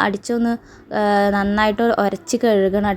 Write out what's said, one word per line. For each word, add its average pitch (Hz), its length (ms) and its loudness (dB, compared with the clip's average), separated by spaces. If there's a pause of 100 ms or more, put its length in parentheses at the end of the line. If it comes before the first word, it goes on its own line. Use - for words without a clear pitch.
അടിച്ചൊന്ന്, 233 480 -2 (460)
ആ, - 20 0 (360)
നന്നായിട്ട് 208 480 0 (200)
ഉരച്ച് 196 400 -4
കഴുകണം 202 520 2